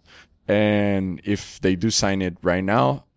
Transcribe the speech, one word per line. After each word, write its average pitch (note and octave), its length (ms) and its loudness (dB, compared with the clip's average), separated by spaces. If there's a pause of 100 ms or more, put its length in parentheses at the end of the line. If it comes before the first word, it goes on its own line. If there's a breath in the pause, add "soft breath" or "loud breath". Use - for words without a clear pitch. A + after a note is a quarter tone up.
(480 loud breath)
And G2+ 760 0
if - 380 -4
they F#2+ 140 2
do G#2 160 -2
sign G2 300 0
it F2+ 200 -4
right F2 220 0
now, C3 420 0 (120)